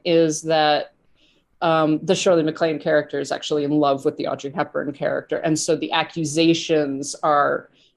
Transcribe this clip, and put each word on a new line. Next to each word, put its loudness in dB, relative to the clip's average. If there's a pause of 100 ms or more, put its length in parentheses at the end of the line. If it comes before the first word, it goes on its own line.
is 2
that, 2 (680)
um, 2
the 2
Shirley 2
MacLaine -2
character 0
is -6
actually -2
in -2
love 2
with 0
the -6
Audrey -6
Hepburn -4
character. -4
And 0
so 0
the -4
accusations 0
are 0 (280)